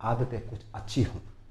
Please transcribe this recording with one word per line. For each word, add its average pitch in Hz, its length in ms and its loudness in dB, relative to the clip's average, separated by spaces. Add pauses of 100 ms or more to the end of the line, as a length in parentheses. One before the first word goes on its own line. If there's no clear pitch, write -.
आदतें 120 380 2 (100)
कुछ - 100 -6 (160)
अच्छी - 280 2
हों। - 160 2 (320)